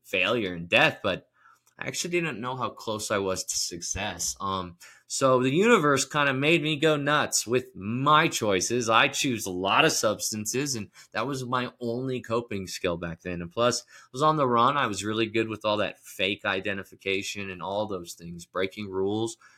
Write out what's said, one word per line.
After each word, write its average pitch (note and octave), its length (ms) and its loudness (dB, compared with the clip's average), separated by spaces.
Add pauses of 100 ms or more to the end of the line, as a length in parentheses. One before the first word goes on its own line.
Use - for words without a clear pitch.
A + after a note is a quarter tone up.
failure F#2+ 500 0
and E2+ 140 -10
death, C3+ 340 4
but F2+ 240 -2 (500)
I - 120 -8
actually - 240 -4
didn't D#3+ 280 -2
know B2+ 140 -4
how A#2+ 140 -2
close G#2+ 420 -6
I G#2 80 2
was F#2 240 0
to - 140 -4
success. F2+ 840 -4
Um, F#2+ 360 -2 (300)
so C3 360 4
the C3 80 2
universe D#3+ 540 4
kinda C#3+ 280 0
made D3 300 2
me D#3 140 -2
go D3+ 200 4
nuts C#3+ 500 0
with B2 280 0
my C3+ 540 4
choices. A2 600 0
I A#2+ 200 6
choose A#2+ 360 -2
a G2+ 60 -4
lot G2 340 2
of D#3 80 4
substances, A2+ 840 -2
and G2+ 120 -8 (240)
that A2+ 140 -4
was C3 180 -6
my B2 360 -4
only B2 400 -4
coping G#2+ 480 -4
skill F2 280 -2
back E2+ 240 -8
then. F2 220 -6
And E2+ 100 -10
plus, A#2+ 300 2
I - 300 -20
was C3 100 -2
on D#3 140 4
the C#3 120 2
run. A#2+ 280 4
I C3+ 100 2
was G2 180 -4
really A2 220 0
good A2 220 0
with G#2+ 160 -8
all G#2+ 140 2
that F#2+ 220 -4
fake G2+ 440 -4
identification G2 1080 -4
and F2+ 120 -10
all G2+ 240 -2
those F2+ 280 -8
things, E2+ 320 -14
breaking G2 420 -4
rules. G#2 480 -2 (220)